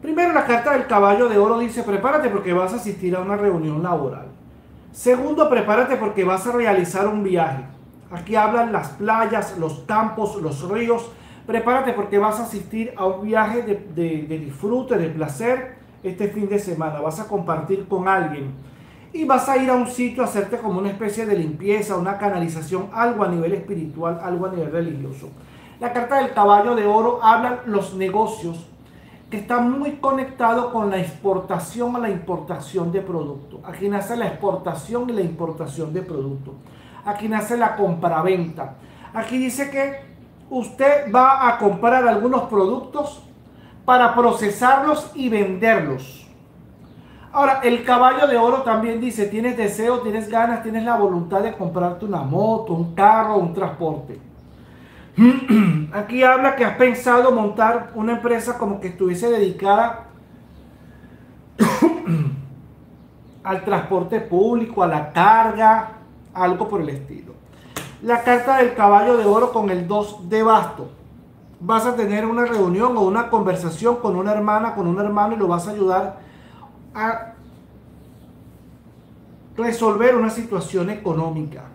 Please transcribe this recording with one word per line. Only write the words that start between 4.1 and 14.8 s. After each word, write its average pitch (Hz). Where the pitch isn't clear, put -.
Segundo, 294
prepárate 240
porque 202
vas 185
a 240
realizar 196
un 214
viaje. 147
Aquí 175
hablan 220
las 175
playas, 214
los 160
campos, 220
los 156
ríos. 226
Prepárate 240
porque 202
vas 214
a -
asistir 220
a 190
un 190
viaje 220
de, 202
de, 156
de 156
disfrute, 202